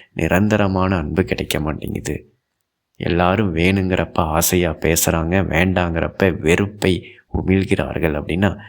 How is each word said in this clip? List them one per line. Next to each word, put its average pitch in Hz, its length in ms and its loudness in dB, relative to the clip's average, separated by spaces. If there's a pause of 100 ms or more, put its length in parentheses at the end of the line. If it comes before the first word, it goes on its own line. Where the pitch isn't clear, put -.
(120)
நிரந்தரமான 95 840 2
அன்பு 80 280 0
கிடைக்க - 360 -4
மாட்டேங்குது. - 560 -6 (840)
எல்லாரும் 90 540 2
வேணுங்கிறப்ப 90 720 0
ஆசையா 85 460 2
பேசுறாங்க, 82 640 0 (120)
வேண்டாங்கிறப்ப 85 920 0
வெறுப்பை 95 540 0 (400)
உமிழ்கிறார்கள் 80 800 -2
அப்படின்னா 76 360 0 (180)